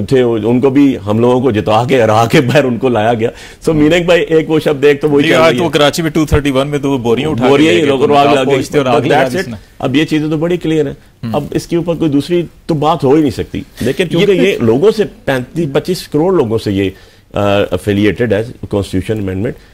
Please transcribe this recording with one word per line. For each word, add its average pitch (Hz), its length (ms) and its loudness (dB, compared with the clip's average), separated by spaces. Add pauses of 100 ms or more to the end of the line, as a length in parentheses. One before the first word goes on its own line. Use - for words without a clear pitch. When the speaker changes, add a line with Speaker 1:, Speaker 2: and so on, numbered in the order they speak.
Speaker 1:
थे 127 200 2
उनको 117 480 0
भी 135 240 4
हम 104 240 -2
लोगों 123 220 2
को 131 100 2
जिता 107 340 0
के 131 160 2
हरा 110 240 2
के 151 160 2
बाहर 131 240 2
उनको 123 240 -2
लाया 113 240 0
गया। 113 180 -2 (320)
So, - 60 0
मीनाक 160 340 2
भाई, 175 160 2
एक 156 300 0
वो 160 100 2
शब्द, 143 260 0
एक 143 160 4
तो 151 80 0
वही 143 120 4
Speaker 2:
नहीं, 160 100 2
Speaker 1:
चल - 60 2
Speaker 2:
आज 160 120 4
Speaker 1:
रही 156 100 0
Speaker 2:
तो 170 60 0
Speaker 1:
है। 160 40 -2
Speaker 2:
कराची 147 320 0
में 160 100 -2
टू 156 140 0
थर्टी 143 260 0
वन 135 160 0
में 147 140 -4
तो 139 80 -2
वो 139 80 0
बोरियां 120 340 0
उठा 120 120 -2
के 127 60 2
Speaker 1:
बोरियां 151 240 4
ही 170 60 2
Speaker 2:
ले 156 60 2
गए, 139 60 2
Speaker 1:
लोग 139 160 2
Speaker 2:
तो 147 60 2
Speaker 1:
आग 143 140 4
Speaker 2:
आप 143 100 4
Speaker 1:
लग 131 100 0
गई। 135 60 2
Speaker 2:
पहुंचते 135 260 -2
और 131 80 0
आग 120 80 2
Speaker 1:
But 120 100 0
Speaker 2:
लगा 143 100 2
Speaker 1:
that's 135 160 0
Speaker 2:
दी 147 60 -4
Speaker 1:
it। 190 100 -4
Speaker 2:
इसने। 110 100 -12 (240)
Speaker 1:
अब 131 140 -2
ये 151 100 2
चीज़ें 151 240 -2
तो 160 80 -2
बड़ी 170 200 -2
क्लियर 156 300 -2
हैं। 135 100 -12 (260)
Speaker 2:
हम्म। 117 100 -6
Speaker 1:
अब - 220 -4
इसके - 220 -4
ऊपर 170 180 -2
कोई 156 140 -2
दूसरी 160 340 -2 (240)
तो 170 80 -2
बात 156 280 0
हो 135 120 4
ही 160 60 4
नहीं 139 100 0
सकती, - 340 -8 (160)
लेकिन 139 260 -2
Speaker 3:
ये 170 180 0
Speaker 1:
क्योंकि 185 180 2
ये 190 100 2
Speaker 3:
कुछ 117 140 -2
Speaker 1:
लोगों 147 240 4
से 220 120 -2
पैंतीस, 139 720 -6
पच्चीस 175 320 -4
करोड़ 165 260 0
लोगों 117 240 0
से 107 140 -4
ये, 98 220 -2 (420)
अ, 101 380 0
एफिलिएटेड 104 600 0
है 113 200 -4 (180)
कॉन्स्टिट्यूशन 101 520 -4
अमेंडमेंट, 95 320 -6 (180)